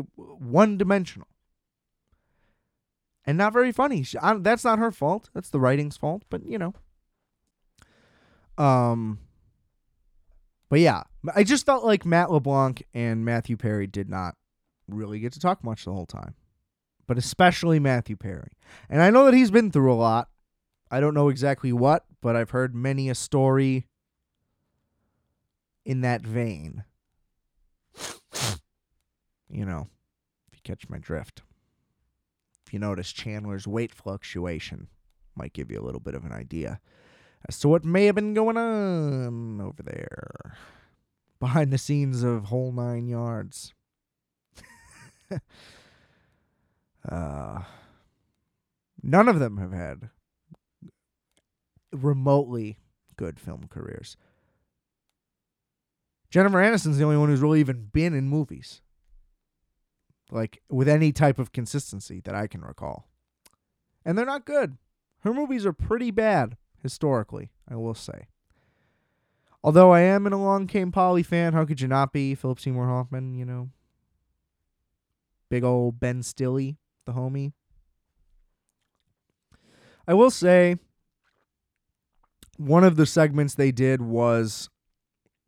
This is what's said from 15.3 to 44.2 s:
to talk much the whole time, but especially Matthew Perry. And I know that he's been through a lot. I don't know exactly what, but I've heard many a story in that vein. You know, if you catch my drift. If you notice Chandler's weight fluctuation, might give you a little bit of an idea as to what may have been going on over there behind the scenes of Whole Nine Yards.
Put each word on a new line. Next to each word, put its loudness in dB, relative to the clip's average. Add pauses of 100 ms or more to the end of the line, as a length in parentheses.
to -20
talk -2
much -8
the -8
whole -8
time, -14 (720)
but -2
especially 2
Matthew -2
Perry. -14 (360)
And 2
I 8
know 8
that 8
he's 6
been 4
through 4
a 2
lot. 2 (640)
I -2
don't 2
know 4
exactly -2
what, 2 (160)
but 0
I've -2
heard -2
many -2
a -4
story 0 (2000)
in -4
that -2
vein. -8 (2750)
You -8
know, -8 (600)
if -20
you -20
catch -14
my -14
drift. -12 (1200)
If -20
you -8
notice -6
Chandler's -10
weight -6
fluctuation, -10 (480)
might -14
give -12
you -10
a -10
little -10
bit -12
of -14
an -14
idea -10 (680)
as -12
to 2
what 4
may 4
have 4
been -2
going 0
on -4
over -12
there -16 (800)
behind 0
the 0
scenes -2
of -2
Whole -6
Nine -6
Yards. -10 (1600)